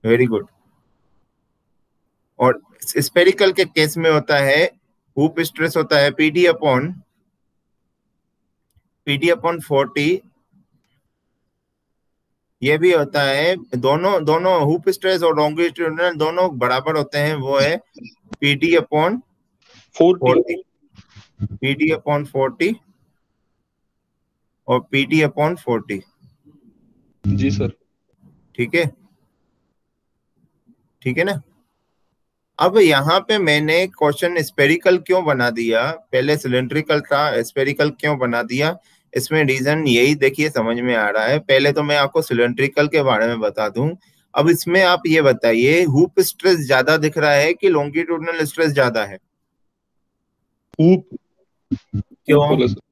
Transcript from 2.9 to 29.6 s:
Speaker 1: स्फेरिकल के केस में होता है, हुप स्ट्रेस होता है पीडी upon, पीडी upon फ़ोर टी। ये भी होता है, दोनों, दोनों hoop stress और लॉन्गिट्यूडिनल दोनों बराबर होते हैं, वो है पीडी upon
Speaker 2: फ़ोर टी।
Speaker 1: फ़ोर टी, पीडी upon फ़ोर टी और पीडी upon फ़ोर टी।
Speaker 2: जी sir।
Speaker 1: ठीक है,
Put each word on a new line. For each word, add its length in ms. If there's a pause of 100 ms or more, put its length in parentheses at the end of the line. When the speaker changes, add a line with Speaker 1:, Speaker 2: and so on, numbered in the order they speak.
Speaker 1:
स्फेरिकल 540
के 120
केस 320
में 140
होता 280
है, 320 (480)
हुप 220
स्ट्रेस 360
होता 220
है 120
पीडी 360
upon, 460 (2000)
पीडी 240
upon 320
फ़ोर 280
टी। 340 (2500)
ये 160
भी 140
होता 300
है, 340 (200)
दोनों, 480
दोनों 380
hoop 260
stress 340
और 140
लॉन्गिट्यूडिनल 760
दोनों 440
बराबर 380
होते 220
हैं, 160
वो 240
है 180 (640)
पीडी 360
upon 440 (760)
Speaker 2:
फ़ोर 180
टी। 160
Speaker 1:
फ़ोर 100
टी, 200 (800)
पीडी 500
upon 320
फ़ोर 340
टी 180 (1900)
और 120 (100)
पीडी 320
upon 340
फ़ोर 320
टी। 140 (1200)
Speaker 2:
जी 240
sir। 220 (840)
Speaker 1:
ठीक 180
है, 180 (2000)